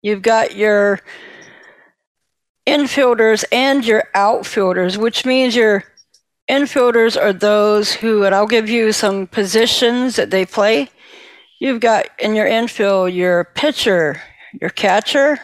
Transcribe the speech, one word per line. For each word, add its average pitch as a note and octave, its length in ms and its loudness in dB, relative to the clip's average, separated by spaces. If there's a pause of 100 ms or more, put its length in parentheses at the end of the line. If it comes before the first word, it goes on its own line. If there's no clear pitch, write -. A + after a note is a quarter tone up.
You've G3+ 220 -4
got A3+ 320 0
your G3+ 460 2 (1600)
infielders A#3+ 840 2
and C4 340 2
your A3 200 2 (100)
outfielders, G3 840 0
which A3+ 260 -2
means B3+ 320 0
your G#3+ 280 2 (680)
infielders B3 720 2
are G#3 120 0
those G#3 580 2
who, G#3+ 320 0
and F#3+ 100 2
I'll G#3 140 2
give A3 220 0
you A3+ 220 2
some G3 360 -2
positions A#3 880 0
that - 160 -2
they F#3+ 140 0
play. A3 440 0 (680)
You've B3 200 -4
got A3+ 280 0 (120)
in G#3+ 160 -2
your G#3+ 100 0
infield G3 680 -2
your F3+ 320 0 (100)
pitcher, F3+ 640 -2 (400)
your F3+ 80 -6
catcher C4+ 760 0